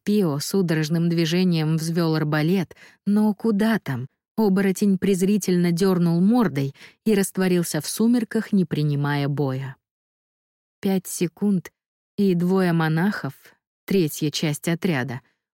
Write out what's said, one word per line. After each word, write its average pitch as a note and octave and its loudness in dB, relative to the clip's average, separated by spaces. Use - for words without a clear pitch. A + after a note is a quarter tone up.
Пио F#3 0
судорожным E3 0
движением E3 0
взвел D#3+ -2
арбалет, D#3 -2
но G#3 2
куда A3 0
там? B2+ -6
Оборотень G3 2
презрительно F#3 2
дернул E3+ 2
мордой F3+ 2
и A3 2
растворился F#3 0
в - -10
сумерках, A3+ 0
не F#3+ 2
принимая C#3+ -2
боя. C3+ -4
Пять F#3+ 0
секунд, F#3+ -2
и G3 2
двое F3+ 2
монахов, D#3+ -2
третья D#3 -2
часть - -4
отряда, C#3 -2